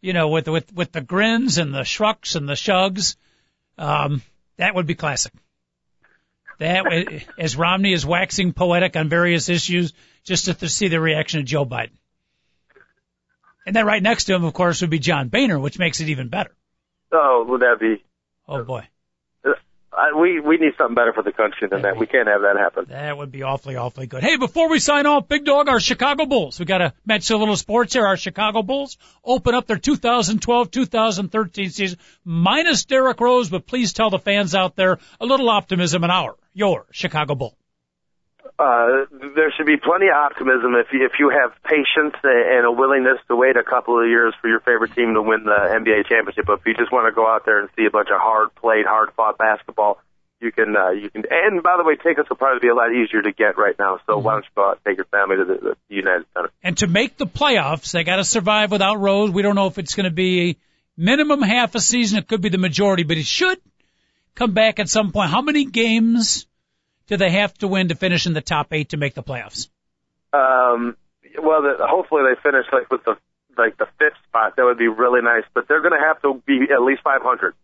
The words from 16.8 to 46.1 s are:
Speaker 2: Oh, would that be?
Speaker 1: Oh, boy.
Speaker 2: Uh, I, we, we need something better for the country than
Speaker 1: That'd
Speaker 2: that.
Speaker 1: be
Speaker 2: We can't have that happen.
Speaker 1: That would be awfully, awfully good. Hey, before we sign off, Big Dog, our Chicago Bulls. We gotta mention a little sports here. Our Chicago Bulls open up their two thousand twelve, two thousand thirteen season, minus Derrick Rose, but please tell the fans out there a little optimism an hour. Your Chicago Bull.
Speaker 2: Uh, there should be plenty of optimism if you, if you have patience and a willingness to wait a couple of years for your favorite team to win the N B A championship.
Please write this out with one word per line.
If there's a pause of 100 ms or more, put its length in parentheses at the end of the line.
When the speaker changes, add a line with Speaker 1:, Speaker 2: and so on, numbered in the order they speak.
Speaker 2:
Oh,
would
that
be? (440)
Speaker 1:
Oh,
boy. (580)
Speaker 2:
Uh, (420)
I,
we,
we
need
something
better
for
the
country
than
Speaker 1:
That'd
Speaker 2:
that.
Speaker 1:
be
Speaker 2:
We
can't
have
that
happen.
Speaker 1:
That
would
be
awfully,
awfully
good.
Hey,
before
we
sign
off,
Big
Dog,
our
Chicago
Bulls.
We
gotta (120)
mention
a
little
sports
here.
Our
Chicago
Bulls (260)
open
up
their
two
thousand
twelve,
two
thousand
thirteen
season, (260)
minus
Derrick
Rose,
but
please
tell
the
fans
out
there (220)
a
little
optimism
an
hour. (180)
Your
Chicago
Bull. (1040)
Speaker 2:
Uh, (280)
there
should
be
plenty
of
optimism
if
you,
if
you
have (120)
patience
and
a
willingness (100)
to
wait
a
couple
of
years
for
your
favorite
team
to
win
the
N
B
A
championship.